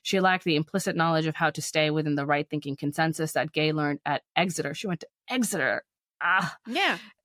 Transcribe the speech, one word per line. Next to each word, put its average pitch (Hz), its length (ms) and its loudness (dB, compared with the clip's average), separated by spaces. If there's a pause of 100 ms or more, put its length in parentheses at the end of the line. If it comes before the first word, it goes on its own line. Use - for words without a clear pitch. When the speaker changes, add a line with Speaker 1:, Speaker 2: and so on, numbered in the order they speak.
Speaker 1:
She 196 180 0
lacked 185 240 2
the 165 120 4
implicit 175 400 0
knowledge 165 300 2
of 156 80 -2
how 160 160 2
to 151 100 -6
stay 156 300 0
within 151 240 0
the 143 120 0
right-thinking 147 500 -2
consensus 156 560 -2
that 143 200 -2
Gay 156 200 2
learned 147 340 0
at 143 160 -2 (140)
Exeter." 160 360 0
She - 140 -8
went 175 140 -4
to - 80 -18 (200)
Exeter. 190 540 0 (400)
Ah. 175 340 0 (120)
Speaker 2:
Yeah. 269 300 0 (260)